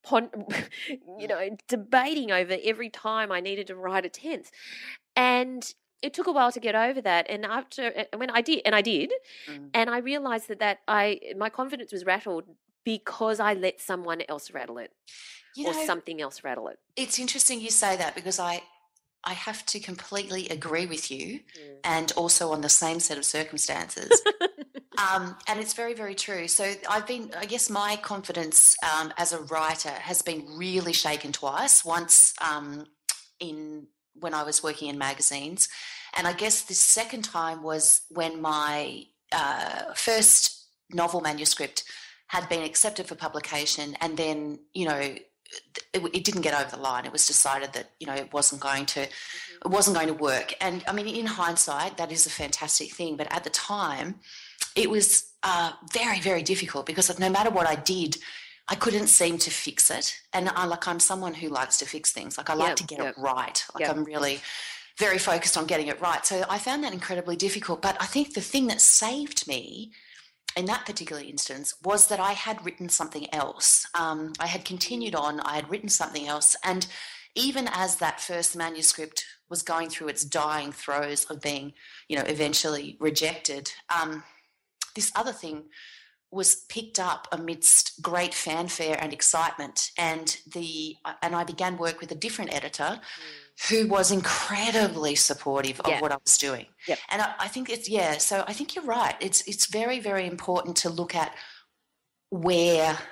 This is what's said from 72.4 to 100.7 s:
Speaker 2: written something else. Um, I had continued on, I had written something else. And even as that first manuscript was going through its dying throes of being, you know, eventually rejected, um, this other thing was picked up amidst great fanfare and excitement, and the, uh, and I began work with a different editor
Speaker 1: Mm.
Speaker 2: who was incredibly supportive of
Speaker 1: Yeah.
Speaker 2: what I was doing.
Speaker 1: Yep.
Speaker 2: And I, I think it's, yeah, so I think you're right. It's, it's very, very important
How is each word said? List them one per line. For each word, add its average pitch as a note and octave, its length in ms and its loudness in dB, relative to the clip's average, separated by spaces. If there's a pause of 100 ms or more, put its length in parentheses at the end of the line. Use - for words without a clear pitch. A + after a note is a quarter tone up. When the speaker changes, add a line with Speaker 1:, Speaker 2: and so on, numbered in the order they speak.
Speaker 2:
written F3 260 -8
something D#3 440 -2
else. - 520 4 (120)
Um, D#3+ 420 -2
I E3 80 -2
had F3 180 -4
continued G#3+ 500 -4
on, D3 260 0
I D3 140 -2
had D3+ 140 -4
written G3+ 200 -4
something D3+ 380 0
else. D3 360 4
And F#3 220 0 (500)
even C4 360 0
as F#3 260 0
that D#3+ 240 -2
first F3 340 -2
manuscript D#3+ 720 0 (240)
was F3 140 -4
going E3 260 -2
through D#3 200 -6
its D3 160 -2
dying D3+ 460 0
throes D3 540 -2
of D3 160 -10
being, C#3+ 320 -4 (340)
you D#3 100 -2
know, C#3 100 0
eventually D3 720 0
rejected, D3+ 720 -2 (240)
um, D#3 280 -2 (720)
this G#3+ 200 0
other A3+ 180 0
thing D#3 320 -10 (640)
was F#3 240 4 (140)
picked A3+ 300 -6
up F3+ 320 -2
amidst E3 720 4
great F3+ 320 0
fanfare E3 680 -2
and D#3 100 -4
excitement, D3+ 840 2
and D#3+ 400 0 (160)
the, D#3+ 500 -6
uh, D#3 100 -8 (100)
and F3 120 0
I E3+ 80 0
began F3+ 340 -2
work E3 220 -2
with E3 120 -12
a E3+ 40 -6
different - 380 -4
editor D3 480 -4
Speaker 1:
Mm. - 680 -10
Speaker 2:
who A3 180 4
was G3 240 4
incredibly G3+ 1040 2
supportive C#3 640 2
of - 100 2
Speaker 1:
Yeah. D3 100 2
Speaker 2:
what D3+ 100 2
I C#3 120 0
was - 140 4
doing. C3 300 -4 (200)
Speaker 1:
Yep. E3+ 120 -2 (100)
Speaker 2:
And G3+ 140 0
I, G3+ 160 -2
I G3+ 80 -2
think B3+ 220 -8
it's, A3+ 200 -6
yeah, F3 300 2
so G3 280 2
I G#3 60 -6
think - 220 -6
you're E4+ 100 -6
right. A#3 340 2
It's, F#3+ 280 2
it's G3+ 180 0
very, A#3+ 340 -2
very G3 280 -2
important F3 500 -2